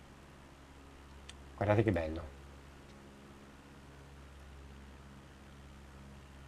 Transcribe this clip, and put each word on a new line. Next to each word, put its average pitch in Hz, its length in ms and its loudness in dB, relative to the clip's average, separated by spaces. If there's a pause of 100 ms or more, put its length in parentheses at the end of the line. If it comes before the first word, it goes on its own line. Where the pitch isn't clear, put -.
(1600)
guardate 104 280 12
che 107 80 12
bello. 82 500 4 (4000)